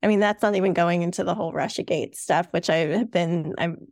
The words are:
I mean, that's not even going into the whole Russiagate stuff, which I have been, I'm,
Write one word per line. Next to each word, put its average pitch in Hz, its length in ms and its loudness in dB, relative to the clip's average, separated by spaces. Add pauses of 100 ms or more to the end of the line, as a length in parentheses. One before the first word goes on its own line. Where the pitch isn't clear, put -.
I 202 60 2
mean, 208 120 4
that's 208 220 2
not 208 140 2
even 190 180 2
going 175 280 2
into 175 220 -2
the 190 120 -2
whole 190 180 -4
Russiagate - 640 -4
stuff, - 360 0
which - 180 -2
I 165 80 4
have 165 340 0
been, 170 460 0
I'm, 165 200 -4 (140)